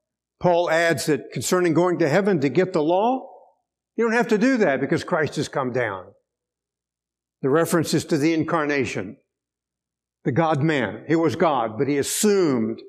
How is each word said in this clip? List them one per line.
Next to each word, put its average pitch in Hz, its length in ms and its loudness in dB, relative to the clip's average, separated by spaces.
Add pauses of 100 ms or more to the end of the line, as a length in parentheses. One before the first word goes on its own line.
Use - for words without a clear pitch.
(420)
Paul 170 300 2
adds 165 340 0
that 147 260 -2
concerning 175 440 0
going 175 240 2
to - 100 2
heaven 185 320 2
to 139 80 2
get 180 240 0
the 170 80 0
law, 202 480 0 (680)
you 220 80 0
don't 233 140 0
have 240 120 2
to 214 100 2
do 254 180 2
that 143 240 2
because 139 220 -2
Christ 156 320 -2
has 151 120 -4
come 131 240 -4
down. 107 340 -4 (1400)
The 139 60 0
reference 165 440 2
is 156 120 0
to 165 120 0
the 156 160 2
incarnation, 143 840 -2 (1040)
the 156 80 -4
God-man. 143 760 0
He 151 80 0
was 160 200 0
God, 117 420 0
but 135 100 -2
he 143 120 0
assumed 139 880 0